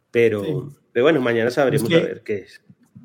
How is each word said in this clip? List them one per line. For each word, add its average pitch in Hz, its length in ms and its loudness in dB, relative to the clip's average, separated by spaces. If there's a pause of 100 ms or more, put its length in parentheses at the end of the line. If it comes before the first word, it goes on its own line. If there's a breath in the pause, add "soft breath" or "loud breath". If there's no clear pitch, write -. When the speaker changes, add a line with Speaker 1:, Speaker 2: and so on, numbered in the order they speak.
Speaker 1:
Pero, 110 340 2
Speaker 2:
Sí. 151 100 -4 (380)
Speaker 1:
pero 120 140 0
bueno, 156 160 2
mañana 117 300 0
sabremos 135 320 0
Speaker 2:
Es 117 60 -4
que 165 140 4
Speaker 1:
a - 40 -4
ver - 160 -12
qué 107 140 -6
es. - 240 -16 (440)